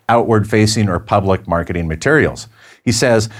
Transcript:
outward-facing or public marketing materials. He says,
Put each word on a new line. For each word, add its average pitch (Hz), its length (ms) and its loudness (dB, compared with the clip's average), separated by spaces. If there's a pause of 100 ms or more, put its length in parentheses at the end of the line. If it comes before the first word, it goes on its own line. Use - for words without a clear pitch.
outward-facing 110 800 2
or 90 120 -2
public 95 460 -2
marketing 85 440 -4
materials. 87 580 0 (360)
He 123 100 0
says, 113 340 2 (120)